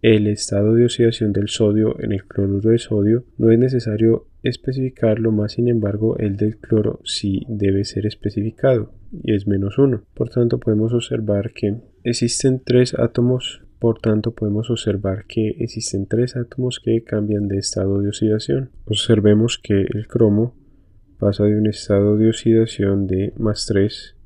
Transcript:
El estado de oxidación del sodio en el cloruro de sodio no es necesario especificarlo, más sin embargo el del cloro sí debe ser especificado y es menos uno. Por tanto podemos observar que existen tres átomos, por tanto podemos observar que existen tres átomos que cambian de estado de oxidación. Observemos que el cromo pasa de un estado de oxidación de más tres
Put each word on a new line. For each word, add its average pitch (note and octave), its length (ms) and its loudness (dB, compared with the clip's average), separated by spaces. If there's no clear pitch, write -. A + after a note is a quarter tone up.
El G#2+ 280 4
estado G#2 460 0
de A#2 100 6
oxidación A2+ 480 2
del G2+ 160 -2
sodio G#2+ 520 2
en A2 120 -4
el G2 120 -4
cloruro G2+ 460 0
de A#2 80 4
sodio A2 460 0
no A2+ 120 4
es A2+ 80 6
necesario A2+ 680 0
especificarlo, A#2+ 880 -2
más G#2 220 0
sin A#2+ 160 0
embargo A2 480 0
el G2+ 200 -2
del G#2 220 -2
cloro G#2+ 460 -2
sí - 440 -4
debe G2 360 0
ser G2+ 220 -6
especificado A2 880 -2
y - 220 -4
es G2+ 120 -2
menos G2 320 -2
uno. B2+ 260 2
Por A#2+ 160 -4
tanto A#2+ 280 0
podemos A2+ 360 0
observar A2 580 -2
que G#2+ 280 -4
existen A#2+ 600 0
tres B2 340 2
átomos, B2 640 -2
por A2+ 200 0
tanto A2 340 -2
podemos G#2+ 380 -4
observar G2+ 560 -4
que G#2+ 320 -4
existen A2 480 -6
tres A#2+ 300 -2
átomos B2 420 -6
que A2+ 240 -2
cambian G#2 460 -2
de G2 100 -2
estado G2 420 -2
de G2+ 80 -2
oxidación. A2 640 -2
Observemos G#2+ 720 2
que G2+ 240 0
el G#2 240 -4
cromo A2+ 500 2
pasa G#2 260 0
de G#2+ 140 2
un G#2+ 80 2
estado G#2 500 2
de A2 120 4
oxidación A2 800 2
de F#2+ 280 -2
más A2 300 -2
tres - 600 -2